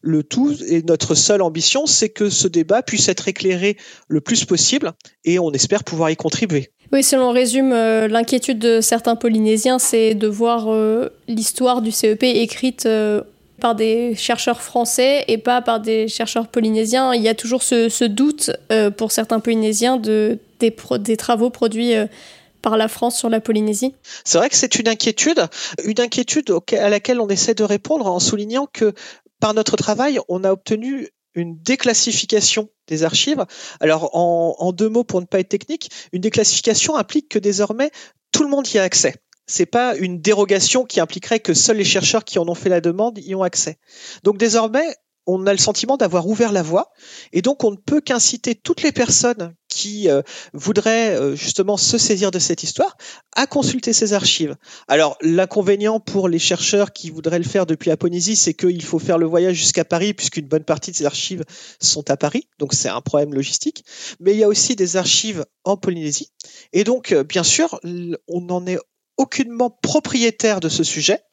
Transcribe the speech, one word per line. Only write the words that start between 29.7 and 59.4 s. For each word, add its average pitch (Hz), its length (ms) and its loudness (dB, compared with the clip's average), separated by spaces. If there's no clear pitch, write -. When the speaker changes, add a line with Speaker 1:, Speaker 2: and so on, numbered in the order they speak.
Speaker 1:
travail, 254 500 0
on 185 160 -4
a 190 80 2
obtenu 226 560 -4
une 170 220 -6
déclassification 214 1120 0
des 160 160 -2
archives. 226 420 0
Alors, 156 360 0
en, 170 440 2
en 180 140 0
deux 208 160 0
mots, 233 140 0
pour 185 180 -2
ne 180 60 -10
pas 196 120 0
être 185 100 -4
technique, - 420 -6
une 180 100 -4
déclassification 220 720 0
implique - 340 -2
que - 100 -2
désormais, 208 520 -2
tout - 120 2
le 294 60 0
monde 277 240 0
y 214 60 4
a 190 40 4
accès. 175 300 0
C'est - 200 0
pas 240 280 0
une 180 240 -4
dérogation 202 640 2
qui - 140 -2
impliquerait 190 400 -2
que - 140 0
seuls 220 240 2
les 202 60 0
chercheurs 196 420 0
qui - 140 -2
en 170 80 -2
ont 170 80 -4
fait - 140 -2
la 175 120 2
demande 202 380 -2
y 190 160 -10
ont 190 80 -2
accès. 170 340 -4
Donc 202 160 2
désormais, 226 560 0
on 185 180 -2
a 202 60 4
le 190 80 2
sentiment 226 380 0
d'avoir 180 300 0
ouvert 220 240 0
la 185 120 0
voie 165 280 -2
et 180 120 0
donc 277 200 0
on 220 60 4
ne 202 60 -4
peut 294 260 0
qu'inciter 240 540 -2
toutes - 260 -4
les 302 100 2
personnes 226 600 0
qui, 208 400 -2
euh, 139 140 2
voudraient, 214 640 0
euh, 139 200 0
justement 196 420 -2
se - 220 0
saisir 196 320 2
de 180 80 -4
cette - 240 -2
histoire - 340 -2
à 254 100 0
consulter 262 480 -2
ces 214 200 0
archives. 160 420 -2
Alors 147 340 2
l'inconvénient 196 760 2
pour 196 280 -2
les 170 120 0
chercheurs 202 520 0
qui 160 200 -14
voudraient 160 260 -4
le 175 80 -2
faire 185 220 0
depuis 160 220 -2
la 156 80 2
Polynésie, 175 380 -2
c'est 170 200 0
qu'il 180 280 0
faut 160 160 -2
faire 170 200 0
le 165 80 2
voyage 180 300 2